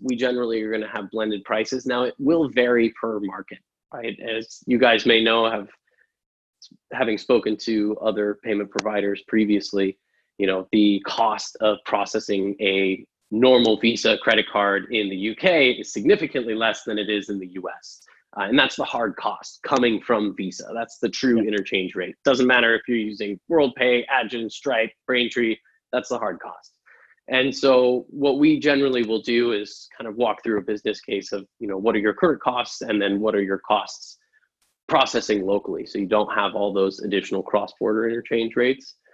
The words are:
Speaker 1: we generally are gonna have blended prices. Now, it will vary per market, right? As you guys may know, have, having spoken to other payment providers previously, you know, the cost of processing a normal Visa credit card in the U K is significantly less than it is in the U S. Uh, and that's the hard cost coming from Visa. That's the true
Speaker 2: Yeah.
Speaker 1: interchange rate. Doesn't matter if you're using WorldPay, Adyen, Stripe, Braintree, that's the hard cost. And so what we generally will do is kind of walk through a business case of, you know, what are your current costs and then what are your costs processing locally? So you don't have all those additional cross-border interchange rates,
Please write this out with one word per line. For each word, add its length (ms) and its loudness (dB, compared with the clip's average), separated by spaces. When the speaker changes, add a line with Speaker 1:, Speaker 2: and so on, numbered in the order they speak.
Speaker 1:
we 140 -4
generally 480 -2
are 80 -4
gonna 200 -4
have 200 -10
blended 320 -4
prices. 420 -2
Now, 200 0
it 120 -4
will 320 2
vary 500 4
per 200 -4
market, 400 -10
right? 260 -10
As 460 -10
you 140 2
guys 260 4
may 180 6
know, 240 4
have, 200 -6
having 280 -6
spoken 380 0
to 440 -2
other 420 -2
payment 280 -4
providers 560 -2
previously, 720 0
you 80 0
know, 240 0
the 340 4
cost 560 -2
of 240 2
processing 760 -2
a 460 0
normal 500 4
Visa 440 2
credit 280 2
card 380 0
in 200 0
the 60 -6
U 200 -4
K 380 4
is 200 -12
significantly 600 0
less 300 -2
than 120 -4
it 140 -2
is 180 -2
in 80 -6
the 120 -10
U 280 -10
S. 240 -20
Uh, 100 -4
and 120 0
that's 180 4
the 100 -4
hard 320 -4
cost 440 -8
coming 400 2
from 340 -2
Visa. 380 -8
That's 240 -10
the 120 -2
true 320 2
Speaker 2:
Yeah. 80 0
Speaker 1:
interchange 440 -2
rate. 220 -8
Doesn't 220 4
matter 260 4
if 140 0
you're 100 0
using 420 -6
WorldPay, 560 2
Adyen, 440 -4
Stripe, 400 -2
Braintree, 520 0
that's 180 -4
the 80 -4
hard 220 -6
cost. 340 -18
And 240 0
so 540 4
what 300 0
we 200 6
generally 440 2
will 180 -2
do 300 0
is 440 -6
kind 120 -12
of 80 -10
walk 280 -2
through 140 0
a 60 -4
business 360 -4
case 320 -6
of, 140 -6
you 80 -6
know, 100 -4
what 180 2
are 40 0
your 140 0
current 280 0
costs 400 -4
and 180 -2
then 200 0
what 160 0
are 80 2
your 160 -2
costs 580 -4
processing 580 2
locally? 400 -2
So 140 -6
you 80 -2
don't 260 2
have 220 0
all 180 -2
those 280 0
additional 420 -2
cross-border 680 -2
interchange 460 -2
rates, 400 0